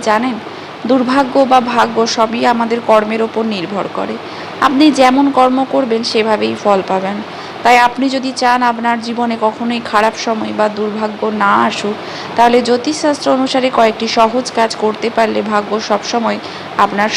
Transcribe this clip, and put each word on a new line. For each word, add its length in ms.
জানেন, 340
দুর্ভাগ্য 480
বা 100
ভাগ্য 360
সবই 400
আমাদের 340
কর্মের 420
ওপর 220
নির্ভর 500
করে। 200
আপনি 300
যেমন 400
কর্ম 340
করবেন, 380
সেভাবেই 520
ফল 320
পাবেন। 300
তাই 160
আপনি 300
যদি 240
চান 300
আপনার 380
জীবনে 400
কখনোই 400
খারাপ 260
সময় 360
বা 160
দুর্ভাগ্য 520
না 100
আসুক, 300
তাহলে 280
জ্যোতিষশাস্ত্র 640
অনুসারে 340
কয়েকটি 380
সহজ 440
কাজ 240
করতে 340
পারলে 320
ভাগ্য 380
সবসময় 580
আপনার 380